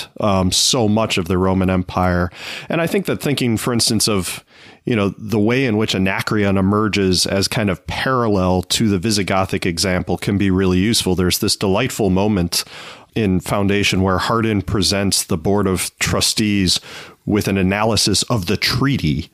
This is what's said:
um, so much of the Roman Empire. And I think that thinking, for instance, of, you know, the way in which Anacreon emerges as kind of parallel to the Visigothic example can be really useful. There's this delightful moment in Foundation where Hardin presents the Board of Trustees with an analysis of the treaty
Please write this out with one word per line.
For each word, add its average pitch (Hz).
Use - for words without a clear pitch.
um, 95
so 120
much 107
of 90
the 92
Roman 92
Empire. 90
And 165
I 165
think 196
that 120
thinking, 127
for 127
instance, 113
of, 98
you 127
know, 101
the 110
way 120
in 107
which 107
Anacreon 101
emerges 98
as 95
kind 107
of 87
parallel 101
to -
the 101
Visigothic 98
example 90
can 101
be 98
really 92
useful. 98
There's 90
this -
delightful 107
moment 95
in 98
Foundation 101
where 95
Hardin 113
presents 98
the 98
Board 98
of 92
Trustees 101
with 101
an 98
analysis 101
of 104
the 101
treaty 87